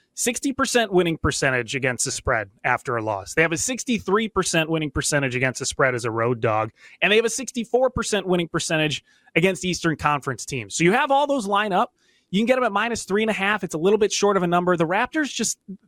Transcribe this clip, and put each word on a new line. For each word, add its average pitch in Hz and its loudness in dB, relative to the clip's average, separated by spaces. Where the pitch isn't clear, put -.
Sixty - -2
percent 240 0
winning 175 2
percentage 131 -2
against 127 -2
the 135 -4
spread 113 -2
after 123 0
a 110 -2
loss. 104 -4
They 160 2
have 165 2
a 165 0
sixty-three 220 -2
percent 165 0
winning 160 -2
percentage 139 0
against 127 -2
the - -6
spread 131 0
as 120 -4
a 117 -2
road 113 0
dog. 110 0
And 180 2
they 208 6
have 226 4
a 226 -2
sixty-four 247 -2
percent 214 -2
winning 180 0
percentage 156 -2
against 175 2
Eastern 170 0
Conference 143 -2
teams. 110 -8
So 160 0
you 175 6
have 269 2
all 277 4
those 277 -2
line 202 0
up. 185 0
You 185 0
can 226 2
get 247 4
them 254 2
at 208 0
minus 220 -2
three 202 0
and 220 0
a 208 0
half. 196 -2
It's 175 -6
a - -4
little 196 4
bit 208 2
short 202 2
of 185 2
a 175 0
number. 175 2
The 165 2
Raptors 240 -2
just, - -4